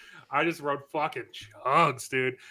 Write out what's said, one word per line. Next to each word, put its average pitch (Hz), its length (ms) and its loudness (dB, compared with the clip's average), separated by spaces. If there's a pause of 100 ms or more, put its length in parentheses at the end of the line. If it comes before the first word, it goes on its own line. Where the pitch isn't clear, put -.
(320)
I 143 120 2
just 165 180 -2
wrote - 300 -4
fucking 151 320 -4 (420)
chugs, 143 440 4
dude. 127 260 0 (160)